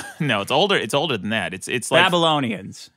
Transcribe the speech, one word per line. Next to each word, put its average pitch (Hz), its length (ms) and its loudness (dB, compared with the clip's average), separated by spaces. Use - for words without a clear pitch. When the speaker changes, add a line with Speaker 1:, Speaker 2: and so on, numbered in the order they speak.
Speaker 1:
<laughs> - 120 -12
no, 123 200 2
it's 101 100 -6
older. 180 260 4
It's 110 160 -2
older 143 240 0
than 101 140 -6
that. 92 220 -2
It's, 92 140 -10
it's 123 240 -4
like 165 140 6
Speaker 2:
Babylonians. 143 920 0